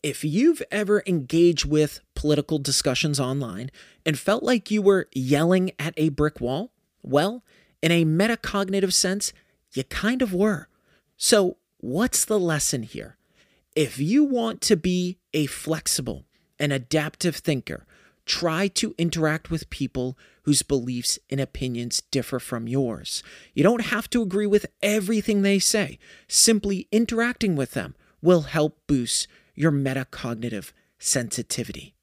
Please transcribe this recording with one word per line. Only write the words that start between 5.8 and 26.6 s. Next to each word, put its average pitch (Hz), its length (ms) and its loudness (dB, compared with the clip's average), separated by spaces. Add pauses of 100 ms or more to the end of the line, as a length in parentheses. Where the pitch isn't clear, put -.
a 156 140 2
brick 147 320 0
wall, 139 320 -4 (280)
well, 185 420 0 (380)
in 165 100 4
a 170 140 4
metacognitive 196 840 0
sense, 196 400 0 (420)
you 135 120 -4
kind 247 360 -2
of 196 120 0
were. 190 340 0 (480)
So 196 400 4 (220)
what's 175 480 -2
the 214 120 0
lesson 151 460 0
here? - 320 -14 (600)
If 139 220 0
you 220 280 2
want 233 380 -2
to 214 120 4
be 180 420 -2 (160)
a 151 120 0
flexible 131 800 -6 (340)
and 147 120 0
adaptive 151 680 -2
thinker, - 500 -4 (400)
try 175 400 0
to - 320 -4
interact 160 500 0
with - 220 -6
people 127 440 -4 (280)
whose 143 180 2
beliefs 123 560 -2 (100)
and 139 140 -4
opinions 120 680 -6
differ 131 260 -2
from 117 300 -8
yours. 120 560 -4 (320)
You 147 80 4
don't 226 220 4
have 214 260 -4
to 240 100 2
agree 202 240 0
with 202 220 2 (160)
everything 208 580 0
they 196 160 4
say. 180 400 0 (300)
Simply 202 640 2